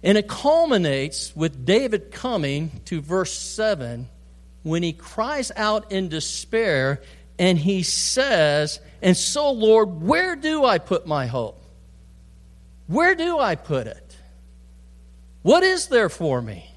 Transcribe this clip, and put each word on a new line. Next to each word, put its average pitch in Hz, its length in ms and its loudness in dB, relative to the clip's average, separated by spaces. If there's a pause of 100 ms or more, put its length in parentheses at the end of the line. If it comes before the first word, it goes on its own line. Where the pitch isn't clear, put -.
And 196 140 4
it 208 120 0
culminates 196 1040 0
with 147 300 -4
David 214 480 0
coming 156 580 -4 (140)
to 165 160 -6
verse 175 320 -2
seven 127 760 -4 (540)
when 165 200 -2
he 165 100 -2
cries 247 640 -6
out 214 340 -2
in 190 180 -2
despair 151 920 -2 (360)
and 180 200 4
he 185 240 0
says, 156 960 0 (240)
"And 185 140 6
so, 294 340 0
Lord, 220 520 4
where 330 340 0
do 302 280 0
I 214 140 4
put 175 280 -4
my 147 200 -2
hope? 117 340 -6 (1300)
Where 330 280 2
do 330 240 -2
I 208 180 0
put 131 320 -4
it? - 280 -20 (1300)
What 311 220 6
is 370 240 0
there 226 220 2
for 139 300 -2
me?" 101 360 -12